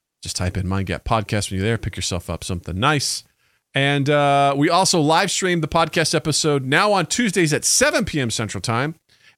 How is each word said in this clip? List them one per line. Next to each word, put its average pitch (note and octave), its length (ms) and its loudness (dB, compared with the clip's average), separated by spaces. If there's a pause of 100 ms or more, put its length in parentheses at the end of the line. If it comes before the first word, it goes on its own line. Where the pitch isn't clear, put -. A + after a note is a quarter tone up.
(220)
Just - 140 -8
type F2+ 200 -2
in F#2 120 -4
Mind F#2+ 180 -2
Gap F2 180 -6
Podcast G#2+ 460 -2
when F#2+ 80 -4
you're F#2+ 80 0
there. A2+ 120 0
Pick - 180 -8
yourself F2+ 320 -6
up E2+ 160 -6
something F2 340 -6
nice. C#3 460 0 (500)
And, C#3 360 0
uh, C#3+ 460 4
we C#3+ 120 2
also F3+ 320 2
live D#3+ 300 2
stream F3 320 0
the D3+ 60 -2
podcast D#3+ 460 0
episode D3 500 0
now F3 280 2
on F#3 140 2
Tuesdays F3+ 460 0
at C3+ 120 0
seven C#4+ 400 2
P D#3 160 -4
M A#2+ 100 -2
Central G#2 300 -4
Time. B2 340 -2 (440)